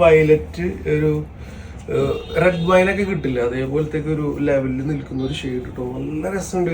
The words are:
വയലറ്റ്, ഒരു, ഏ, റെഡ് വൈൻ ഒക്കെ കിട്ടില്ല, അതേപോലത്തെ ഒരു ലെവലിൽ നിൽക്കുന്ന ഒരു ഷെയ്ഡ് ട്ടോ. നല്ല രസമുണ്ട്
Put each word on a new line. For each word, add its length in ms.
വയലറ്റ്, 600
ഒരു, 160
ഏ, 40
റെഡ് 260
വൈൻ 220
ഒക്കെ 180
കിട്ടില്ല, 300
അതേപോലത്തെ 480
ഒരു 100
ലെവലിൽ 320
നിൽക്കുന്ന 360
ഒരു 140
ഷെയ്ഡ് 340
ട്ടോ. 80
നല്ല 380
രസമുണ്ട് 380